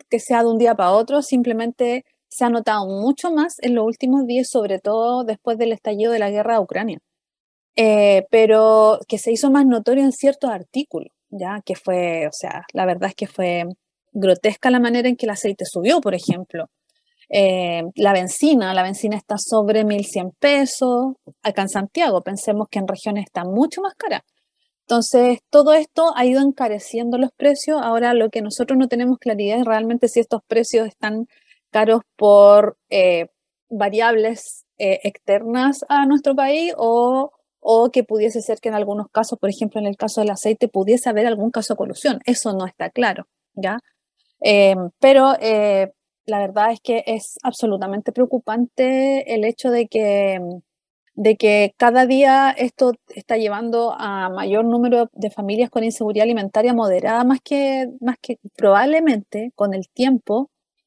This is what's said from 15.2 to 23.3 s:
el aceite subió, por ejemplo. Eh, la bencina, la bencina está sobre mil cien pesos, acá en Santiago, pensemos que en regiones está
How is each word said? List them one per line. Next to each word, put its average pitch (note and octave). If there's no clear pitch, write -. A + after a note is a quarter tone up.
el G#3+
aceite G3+
subió, A#3+
por G#3
ejemplo. F3
Eh, F3+
la G3+
bencina, F#3+
la F#3
bencina G3
está G#3
sobre G#3+
mil G#3
cien F#3
pesos, C4
acá G3+
en F#3+
Santiago, G3+
pensemos G#3
que G#3
en F#3+
regiones G3+
está F3